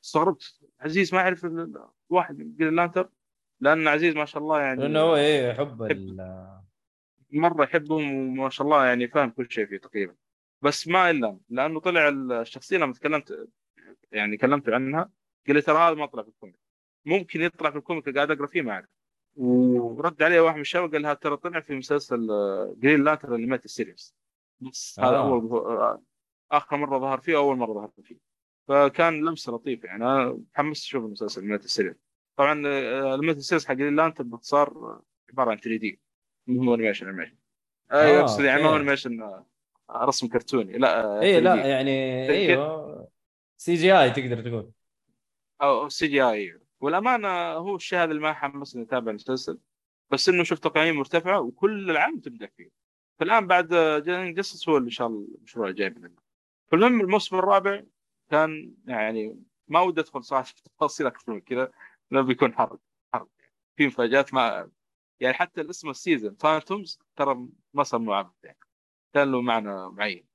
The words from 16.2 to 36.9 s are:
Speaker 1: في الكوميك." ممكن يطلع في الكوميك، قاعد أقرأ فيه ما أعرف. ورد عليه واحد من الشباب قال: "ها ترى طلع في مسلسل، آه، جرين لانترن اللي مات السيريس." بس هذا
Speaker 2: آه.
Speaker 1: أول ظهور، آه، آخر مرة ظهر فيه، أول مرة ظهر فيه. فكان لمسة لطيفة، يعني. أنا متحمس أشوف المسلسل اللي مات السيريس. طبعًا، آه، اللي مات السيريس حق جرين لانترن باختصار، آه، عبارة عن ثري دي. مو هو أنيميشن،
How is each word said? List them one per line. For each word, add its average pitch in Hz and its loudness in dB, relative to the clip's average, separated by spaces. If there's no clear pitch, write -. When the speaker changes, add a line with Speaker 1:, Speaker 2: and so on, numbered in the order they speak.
Speaker 1:
في 107 -16
الكوميك." 98 -20
ممكن 170 -2
يطلع 160 -2
في 147 -10
الكوميك، 151 -8
قاعد 143 0
أقرأ 143 -2
فيه 170 -4
ما 113 -6
أعرف. 92 -10
ورد 127 2
عليه 165 6
واحد 160 4
من 151 -8
الشباب 165 -4
قال: 147 -2
"ها 147 -2
ترى 147 -4
طلع 170 -8
في 147 -10
مسلسل، 131 -4
آه، 98 -2
جرين 143 4
لانترن 147 0
اللي 117 -4
مات 127 -4
السيريس." - -12
بس - -14
هذا 127 4
Speaker 2:
آه. 135 0
Speaker 1:
أول 117 0
ظهور، 113 -2
آه، 107 -2
آخر 147 0
مرة 139 -2
ظهر 131 -2
فيه، 160 -2
أول 143 2
مرة 113 -4
ظهر 104 -10
فيه. - -20
فكان 151 2
لمسة 156 -6
لطيفة، 117 -8
يعني. 101 -8
أنا 131 2
متحمس 147 -6
أشوف 123 -6
المسلسل 104 -10
اللي 101 -6
مات 101 -4
السيريس. 95 -4
طبعًا، 147 2
آه، 135 -2
اللي 143 -2
مات 160 0
السيريس 147 -2
حق 135 -2
جرين 143 0
لانترن 156 0
باختصار، 143 0
آه، 113 -16
عبارة 127 0
عن 104 -2
ثري 113 -6
دي. 104 -8
مو 123 0
هو 120 4
أنيميشن، 104 -2